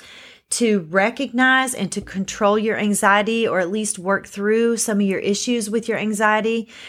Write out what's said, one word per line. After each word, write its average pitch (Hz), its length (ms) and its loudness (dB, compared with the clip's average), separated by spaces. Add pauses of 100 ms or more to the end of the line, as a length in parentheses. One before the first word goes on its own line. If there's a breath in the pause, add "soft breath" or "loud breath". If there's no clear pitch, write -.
(480 loud breath)
to 214 340 2 (100)
recognize 254 800 0
and 190 180 -4
to - 80 -6
control 202 580 0
your 220 200 0
anxiety, 208 720 2
or 165 120 0
at 180 120 -2
least 214 260 -4
work 190 300 -2
through 220 500 0
some 208 240 0
of 202 40 4
your 190 140 0
issues 208 500 -2
with 226 200 -2
your 208 80 0
anxiety. 214 720 0 (200 loud breath)